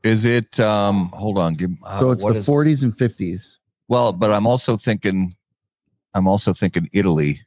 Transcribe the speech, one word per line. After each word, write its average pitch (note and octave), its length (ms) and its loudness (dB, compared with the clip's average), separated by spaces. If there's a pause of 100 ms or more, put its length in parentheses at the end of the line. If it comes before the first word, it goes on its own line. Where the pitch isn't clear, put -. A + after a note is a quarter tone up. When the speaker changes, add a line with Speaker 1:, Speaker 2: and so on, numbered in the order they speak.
Speaker 1:
is A2 220 2
it, A#2+ 340 0
um, G2+ 540 2
hold G2+ 240 -4
on. E2 160 0
Give, F2+ 180 -4 (120)
uh, F#2+ 160 -10
Speaker 2:
So B2+ 120 4
it's A#2 120 -2
Speaker 1:
what G#2+ 100 2
Speaker 2:
the G#2+ 60 0
Speaker 1:
is G2+ 60 -8
Speaker 2:
forties D3 360 2
and A#2+ 160 -2
fifties. G2 600 -4 (280)
Speaker 1:
Well, A#2+ 260 2
but G#2 180 0
I'm G#2 160 2
also B2 300 0
thinking, F#2+ 580 -2 (800)
I'm F#2+ 140 0
also G2 260 2
thinking E2+ 400 -2
Italy. D#2 540 0